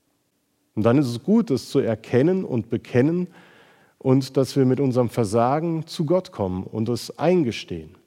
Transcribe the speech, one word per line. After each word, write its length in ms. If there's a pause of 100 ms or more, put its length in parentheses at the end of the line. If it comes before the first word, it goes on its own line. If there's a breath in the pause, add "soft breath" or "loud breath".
(760)
Und 100
dann 140
ist 80
es 160
gut, 300
es 160
zu 100
erkennen 680
und 240
bekennen 600 (680 soft breath)
und 400
dass 180
wir 80
mit 160
unserem 300
Versagen 760
zu 200
Gott 260
kommen 300
und 260
es 300
eingestehen. 800 (100)